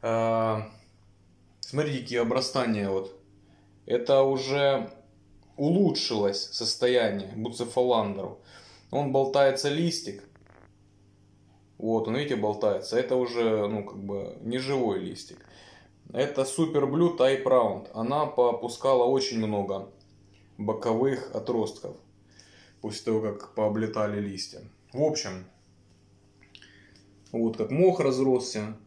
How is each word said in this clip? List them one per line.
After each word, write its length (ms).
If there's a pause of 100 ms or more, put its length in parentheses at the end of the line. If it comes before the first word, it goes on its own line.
Э, 600 (960)
смотрите, 400
какие 200
обрастания 720
вот. 300 (680)
Это 360
уже 680 (680)
улучшилось 960
состояние 840
буцефаландру. 1040 (500)
Он 220
болтается, 560
листик. 560 (1500)
Вот, 300
он, 80
видите, 220
болтается. 600
Это 200
уже, 500
ну, 160
как 140
бы, 460
не 160
живой 400
листик. 460 (680)
Это 300
Super 460
Blue 280
Type 260
Round. 500
Она 340
попускала 760
очень 360
много 500 (680)
боковых 760
отростков 640 (840)
после 260
того, 160
как 340
пооблетали 640
листья. 420 (300)
В 100
общем, 440 (1900)
вот 260
как 140
мох 280
разросся. 880